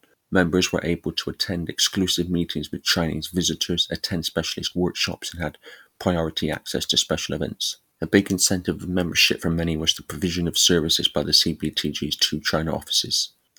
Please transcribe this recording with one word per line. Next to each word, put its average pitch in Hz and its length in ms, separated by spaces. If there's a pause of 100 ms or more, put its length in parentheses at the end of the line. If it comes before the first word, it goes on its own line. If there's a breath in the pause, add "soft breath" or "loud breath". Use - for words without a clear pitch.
(300 soft breath)
Members 90 440
were 87 100
able 85 280
to - 180
attend 85 400
exclusive - 580
meetings 85 440
with - 120
Chinese 80 440
visitors, 85 640
attend 82 340
specialist - 500
workshops, - 560
and 82 100
had 76 180 (400 loud breath)
priority 82 500
access - 380
to - 100
special - 380
events. - 420 (240)
A 82 60
big 101 240
incentive 90 500
of 85 80
membership 90 520
for 85 100
many 82 260
was 80 160
the - 80
provision 85 460
of 82 100
services 85 500
by - 140
the - 120
C - 200
B - 160
T - 220
G's - 240
two - 260
China 80 340
offices. - 540 (300)